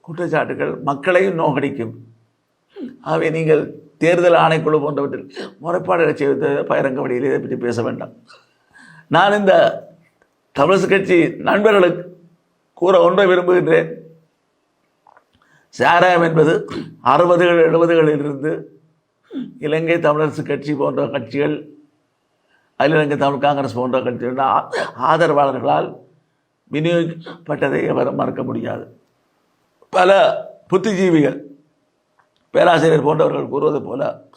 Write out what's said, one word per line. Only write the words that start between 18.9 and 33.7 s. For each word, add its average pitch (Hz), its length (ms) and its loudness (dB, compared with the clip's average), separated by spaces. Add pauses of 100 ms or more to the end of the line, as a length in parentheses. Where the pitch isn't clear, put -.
இலங்கை 160 380 -2
தமிழரசு 151 460 -2
கட்சி 139 320 -6
போன்ற 143 320 -4
கட்சிகள், 139 640 -6 (1080)
அகில 151 200 2
இலங்கை 147 200 0
தமிழ் 139 240 -2
காங்கிரஸ் 139 340 0
போன்ற 123 280 -2
கட்சிகள் 123 360 -6
ஆ-, 135 320 0 (320)
ஆதரவாளர்களால் 143 920 0 (760)
விநியோகிக்கப்பட்டதை 160 1120 -4
எவரும் 135 300 -2
மறக்க 127 280 -4
முடியாது. - 560 -8 (920)
பல 185 460 4 (340)
புத்திஜீவிகள், 175 720 2 (1080)
பேராசிரியர் 160 520 4
போன்றவர்கள் 147 460 0
கூறுவது 143 340 -2